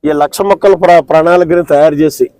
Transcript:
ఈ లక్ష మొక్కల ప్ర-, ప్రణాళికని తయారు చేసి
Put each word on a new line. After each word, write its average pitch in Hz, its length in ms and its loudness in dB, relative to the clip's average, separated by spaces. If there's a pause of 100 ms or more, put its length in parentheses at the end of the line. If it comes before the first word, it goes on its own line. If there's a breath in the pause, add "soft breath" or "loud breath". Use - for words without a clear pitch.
ఈ 151 160 -2
లక్ష 147 180 -4 (100)
మొక్కల 196 340 0
ప్ర-, 175 260 4
ప్రణాళికని 170 640 0
తయారు 147 280 2
చేసి 156 260 -2 (140)